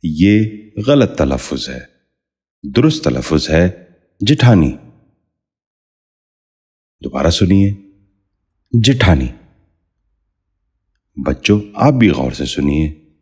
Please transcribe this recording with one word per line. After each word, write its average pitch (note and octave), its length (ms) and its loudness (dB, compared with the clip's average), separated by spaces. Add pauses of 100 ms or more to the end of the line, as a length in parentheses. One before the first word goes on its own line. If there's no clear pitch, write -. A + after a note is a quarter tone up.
یہ F#2 420 2 (420)
غلط C3+ 320 2
تلفظ C#2 500 -4
ہے۔ C2 120 -14 (960)
درست D3 280 2
تلفظ B1+ 460 -2
ہے E2+ 200 2 (500)
جٹھانی۔ A2 560 2 (2250)
دوبارہ C#2 260 -2
سنیے، G2 440 2 (1000)
جٹھانی۔ G#2+ 560 2 (2000)
بچوں، G2+ 340 0 (140)
آپ C3+ 180 2
بھی A#2+ 180 4
غور C2 220 -2
سے C#2 140 -6
سنیے D2 640 -4 (120)